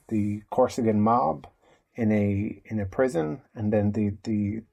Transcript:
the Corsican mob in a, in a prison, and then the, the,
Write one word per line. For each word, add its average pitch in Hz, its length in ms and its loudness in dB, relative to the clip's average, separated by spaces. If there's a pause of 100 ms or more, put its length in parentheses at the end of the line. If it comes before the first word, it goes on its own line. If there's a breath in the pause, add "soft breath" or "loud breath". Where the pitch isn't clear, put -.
the 104 420 -2
Corsican 113 500 2
mob 135 460 2 (480)
in 110 180 0
a, 101 540 0
in 110 120 -6
a 101 60 -2
prison, 135 560 -2 (140)
and 107 180 -2
then 104 200 2
the, 104 200 0 (120)
the, 107 380 -2 (100)